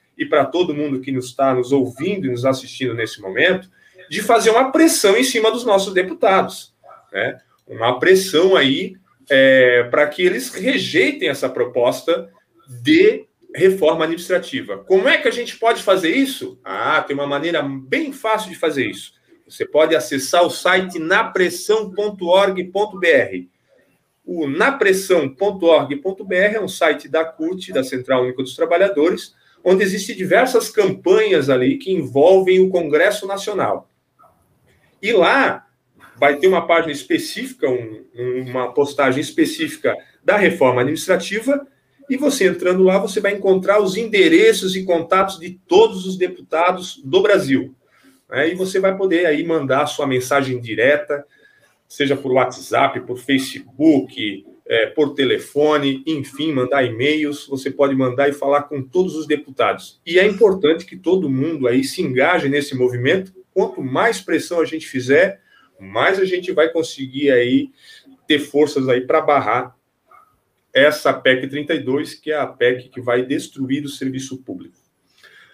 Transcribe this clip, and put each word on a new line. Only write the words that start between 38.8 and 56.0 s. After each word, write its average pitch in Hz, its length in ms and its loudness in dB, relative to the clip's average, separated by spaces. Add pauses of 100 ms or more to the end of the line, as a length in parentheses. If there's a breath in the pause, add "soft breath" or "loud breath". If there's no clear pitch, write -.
específica 147 800 -2 (260 loud breath)
da 190 140 2
reforma 127 440 2
administrativa, 190 840 -2 (420)
e 269 80 -2
você 277 320 2
entrando 185 360 0
lá, 185 160 4
você 208 200 -4
vai 196 140 0
encontrar 196 480 2
os 185 160 -2
endereços 190 800 4
e 190 80 -6
contatos 185 560 0
de 180 280 -16
todos 190 380 4
os 190 120 -6
deputados 180 840 -4
do 156 180 2
Brasil, 151 520 0 (560 soft breath)
né? 147 200 -2
E 180 60 -4
você 190 240 -4
vai 190 160 2
poder 180 300 0
aí 156 200 0
mandar 143 380 0
a 143 40 -4
sua 147 180 -6
mensagem 131 540 -2
direta, 123 680 -2 (600 soft breath)
seja 139 280 -2
por 127 180 -4
WhatsApp, 127 680 0
por - 160 -10
Facebook, 131 1300 -2 (220)
é, 113 200 0
por 147 260 0
telefone, 139 920 0